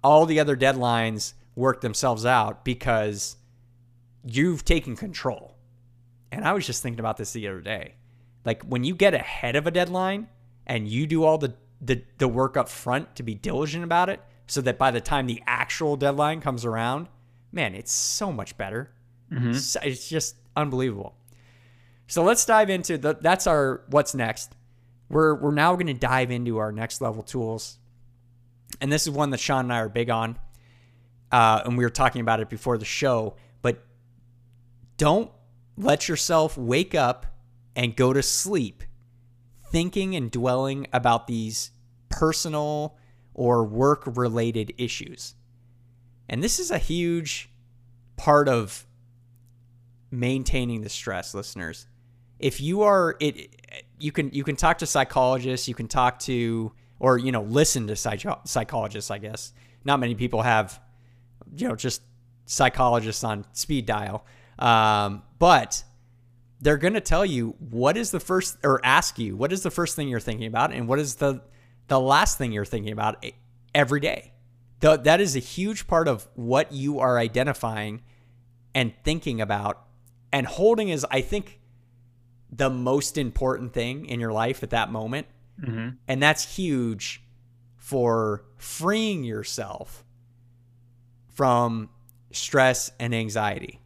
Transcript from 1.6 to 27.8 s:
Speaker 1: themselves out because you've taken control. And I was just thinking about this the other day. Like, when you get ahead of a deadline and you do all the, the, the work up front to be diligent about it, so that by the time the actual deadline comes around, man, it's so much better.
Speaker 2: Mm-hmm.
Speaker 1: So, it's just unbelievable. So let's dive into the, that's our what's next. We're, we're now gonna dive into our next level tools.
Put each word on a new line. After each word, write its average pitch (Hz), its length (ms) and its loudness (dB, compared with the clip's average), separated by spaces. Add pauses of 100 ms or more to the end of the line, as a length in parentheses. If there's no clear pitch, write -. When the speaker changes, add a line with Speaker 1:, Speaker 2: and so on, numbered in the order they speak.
Speaker 1:
themselves 113 440 -2
out 113 400 2
because 110 720 -2 (880)
you've 143 400 0
taken 151 300 2
control. - 600 -8 (760)
And - 140 -6
I 170 80 2
was 196 120 -2
just - 160 -6
thinking 117 180 -6
about 110 180 -2
this 104 140 -8
the 107 160 -8
other 95 140 -8
day. 95 340 -8 (480)
Like, 113 200 -2
when 123 200 -2
you 175 120 -2
get 190 180 6
ahead - 420 -4
of 147 120 2
a 175 40 0
deadline 185 560 -2 (380)
and 110 220 -4
you 127 200 -2
do 160 160 2
all 156 140 6
the, 139 180 -4 (240)
the, 127 240 -2 (140)
the 131 100 2
work 131 300 0
up 123 100 0
front - 500 -4
to 127 60 -12
be 113 120 -6
diligent 156 480 -4
about 175 260 2
it, - 120 -6 (260)
so - 140 -2
that 123 160 0
by 131 140 4
the 120 80 0
time 131 280 -2
the 117 200 -6
actual 143 480 -2
deadline 143 460 0
comes 123 240 -4
around, 120 420 -2 (460)
man, 107 220 -4
it's - 180 -8
so - 380 -4
much 104 260 -8
better. 107 340 -6 (400)
Speaker 2:
Mm-hmm. 120 220 -2
Speaker 1:
So, 135 300 -4
it's 131 260 -6
just 156 260 -4 (200)
unbelievable. 127 600 -4 (920)
So 170 160 0
let's 214 220 6
dive 220 240 6
into 175 280 -2
the, 147 240 0
that's 165 260 4
our 143 420 2
what's 143 240 4
next. 113 420 -6 (520)
We're, 156 280 4
we're 143 160 0
now 156 240 4
gonna 175 180 -2
dive 127 380 0
into 120 260 -2
our 107 140 -2
next 110 280 -8
level 110 240 -4
tools. 113 540 -8 (1040)